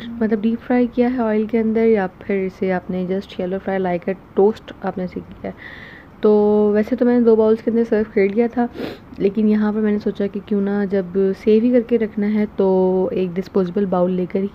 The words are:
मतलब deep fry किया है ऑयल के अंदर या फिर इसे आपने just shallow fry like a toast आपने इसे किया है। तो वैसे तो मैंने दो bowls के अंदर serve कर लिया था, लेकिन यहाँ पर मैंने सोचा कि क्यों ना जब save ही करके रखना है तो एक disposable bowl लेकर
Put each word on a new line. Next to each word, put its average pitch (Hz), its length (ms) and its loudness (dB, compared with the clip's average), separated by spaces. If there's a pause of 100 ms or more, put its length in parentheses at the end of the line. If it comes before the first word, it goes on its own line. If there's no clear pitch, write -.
(120)
मतलब 220 280 0
deep 226 180 0
fry 247 280 0
किया 240 220 0
है 254 120 -2
ऑयल 220 260 0
के 226 120 -2
अंदर 220 280 2
या 214 200 4 (160)
फिर 196 220 -2
इसे 185 280 -4
आपने 185 340 -4
just 190 300 -6
shallow 185 240 -4
fry 196 200 -4
like 180 280 -2
a 185 60 -2 (240)
toast 202 340 2 (120)
आपने 185 200 -6
इसे 180 160 -8
किया - 280 -14
है। - 460 -16 (280)
तो 214 80 6 (420)
वैसे 214 240 0
तो - 100 0
मैंने 240 180 4
दो 226 120 6
bowls 220 260 4
के - 80 -4
अंदर 226 140 2
serve 220 300 0
कर 196 140 4
लिया 226 200 0
था, 240 200 -2 (520)
लेकिन 202 280 0
यहाँ 214 240 2
पर 214 80 -2
मैंने 208 180 0
सोचा 202 280 -4
कि 196 140 -8
क्यों 202 200 -2
ना 202 260 -2
जब 185 260 -2 (220)
save 220 300 2
ही 247 80 2
करके 240 240 2
रखना 214 320 -2
है 214 180 0 (120)
तो 185 560 2
एक 185 200 -2
disposable 185 520 -2
bowl 180 260 0
लेकर 185 420 -2